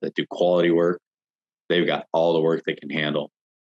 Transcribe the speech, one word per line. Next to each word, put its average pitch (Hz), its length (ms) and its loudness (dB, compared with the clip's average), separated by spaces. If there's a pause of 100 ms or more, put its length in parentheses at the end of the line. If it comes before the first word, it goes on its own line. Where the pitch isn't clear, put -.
that 80 140 -8
do 78 160 -4
quality 87 400 2
work, 85 300 2 (680)
they've 85 180 2
got 73 260 -2
all 85 200 2
the 80 80 2
work 80 240 0
they 80 100 -4
can 73 160 -14
handle, 76 400 -4 (320)